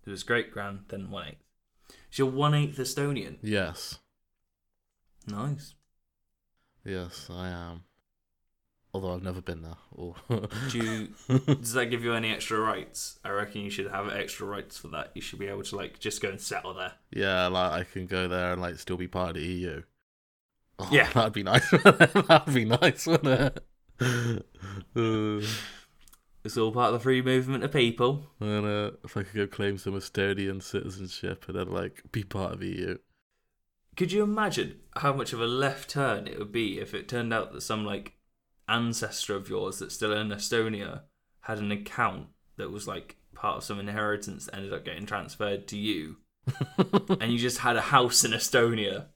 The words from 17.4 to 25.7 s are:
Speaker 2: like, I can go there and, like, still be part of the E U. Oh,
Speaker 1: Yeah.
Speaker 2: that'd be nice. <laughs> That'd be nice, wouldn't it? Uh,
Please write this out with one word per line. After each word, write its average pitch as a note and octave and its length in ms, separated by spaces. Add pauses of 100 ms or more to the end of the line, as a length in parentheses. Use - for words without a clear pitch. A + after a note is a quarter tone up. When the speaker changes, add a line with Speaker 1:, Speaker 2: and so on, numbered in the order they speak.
Speaker 2:
like, F#2 240
I F2+ 120
can F2+ 220
go F#2 220
there F2+ 240
and, F2+ 100
like, F2 160
still F#2 180
be F2+ 120
part F2+ 220
of E2 40
the D#2 80
E F2+ 120 (100)
U. E2 200 (920)
Oh, F#2+ 140
Speaker 1:
Yeah. C#3 200
Speaker 2:
that'd A2 220
be G2+ 80
nice. G#2+ 280
<laughs> E3+ 120
That'd E3 720
be A#2 100
nice, B2 420
wouldn't C#3+ 520 (400)
it? A#2+ 460 (500)
Uh, G#2+ 500 (1000)